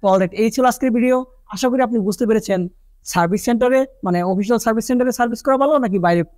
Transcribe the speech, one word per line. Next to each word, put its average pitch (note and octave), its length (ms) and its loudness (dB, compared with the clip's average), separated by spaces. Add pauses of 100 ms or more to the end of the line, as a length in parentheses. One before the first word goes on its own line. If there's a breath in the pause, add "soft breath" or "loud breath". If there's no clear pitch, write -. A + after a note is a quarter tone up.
তো G#3 60 2
অলরাইট, F#3+ 240 2
এই A3 180 0
ছিল C4 140 0
আজকের B3+ 260 0
ভিডিও। B3+ 340 0 (220)
আশা G#3+ 220 -4
করি B3+ 140 0
আপনি A#3+ 160 0
বুঝতে G#3 280 -2
পেরেছেন G3+ 420 0 (360)
সার্ভিস F3 400 -2
সেন্টারে, B3 420 2 (180)
মানে F3 180 0
অফিসিয়াল G3 360 0
সার্ভিস A3 260 -2
সেন্টারে B3 280 0
সার্ভিস A#3+ 300 -2
করা C4+ 140 2
ভালো C#4+ 220 2
নাকি G3+ 200 0
বাইরে F3 240 2 (160)